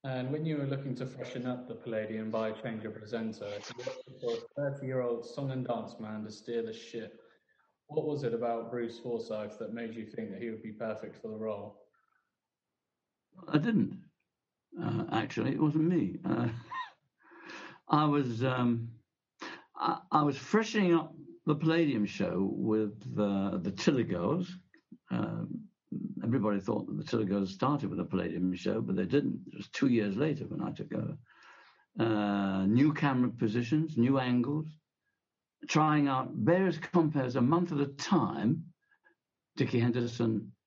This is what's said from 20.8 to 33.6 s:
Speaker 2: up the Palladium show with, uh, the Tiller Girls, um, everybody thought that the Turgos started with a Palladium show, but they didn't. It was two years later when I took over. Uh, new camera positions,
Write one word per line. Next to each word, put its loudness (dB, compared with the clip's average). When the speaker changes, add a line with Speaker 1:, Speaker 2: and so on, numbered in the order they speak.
Speaker 2:
up 2
the 4
Palladium 4
show 0
with, 0
uh, 2
the -2
Tiller 4
Girls, 0
um, -4
everybody 2
thought -2
that -4
the -2
Turgos 0
started 0
with -4
a -2
Palladium 0
show, -2
but -2
they 2
didn't. 0
It -14
was -12
two 2
years 4
later 0
when -6
I -4
took -8
over. -4
Uh, 2
new 6
camera 2
positions, 0